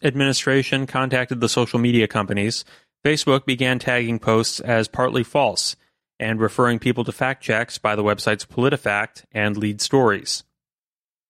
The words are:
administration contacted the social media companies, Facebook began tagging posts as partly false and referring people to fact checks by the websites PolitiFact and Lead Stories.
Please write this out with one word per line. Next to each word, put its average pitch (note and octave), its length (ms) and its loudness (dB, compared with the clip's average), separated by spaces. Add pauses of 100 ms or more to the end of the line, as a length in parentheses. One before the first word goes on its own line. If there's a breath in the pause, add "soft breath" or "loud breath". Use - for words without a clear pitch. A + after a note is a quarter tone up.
administration C3+ 840 0
contacted B2+ 540 -2
the A#2 80 2
social A#2+ 300 0
media A#2+ 280 4
companies, G#2 600 -2 (360 soft breath)
Facebook C#3+ 440 2
began B2+ 320 0
tagging A#2+ 400 -2
posts A2+ 420 0
as A2+ 260 0
partly B2+ 360 -2
false A#2 540 -2 (440)
and A2 180 -2
referring A#2 400 2
people A#2+ 260 -2
to G#2+ 80 -6
fact C3+ 300 -4
checks A2+ 360 -2
by G#2+ 180 0
the G#2 80 0
websites G#2 420 0
PolitiFact A#2+ 840 -2
and G#2 240 -2
Lead G#2 240 -2
Stories. A2+ 640 0 (840)